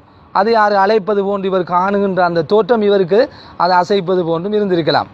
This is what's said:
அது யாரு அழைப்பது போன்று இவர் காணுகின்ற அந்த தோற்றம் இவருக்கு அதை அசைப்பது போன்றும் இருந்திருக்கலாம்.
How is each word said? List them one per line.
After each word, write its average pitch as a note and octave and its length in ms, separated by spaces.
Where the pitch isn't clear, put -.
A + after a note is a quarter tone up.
அது G3 200
யாரு G#3 260
அழைப்பது G3+ 460
போன்று G3 240
இவர் F#3 160
காணுகின்ற F#3+ 560
அந்த F3 220
தோற்றம் G#3+ 400
இவருக்கு G3+ 380
அதை F3+ 200
அசைப்பது F#3 480
போன்றும் E3+ 280
இருந்திருக்கலாம். E3+ 600